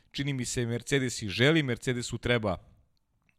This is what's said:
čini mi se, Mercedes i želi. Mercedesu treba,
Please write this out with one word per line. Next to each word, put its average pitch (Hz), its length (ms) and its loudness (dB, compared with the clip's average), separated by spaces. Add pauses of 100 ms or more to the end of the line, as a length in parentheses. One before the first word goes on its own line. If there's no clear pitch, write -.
(100)
čini 139 220 -4
mi 127 120 -4
se, 120 220 -2
Mercedes 120 560 -2
i 110 60 -6
želi. 131 340 6
Mercedesu 120 560 -4
treba, 110 380 0 (840)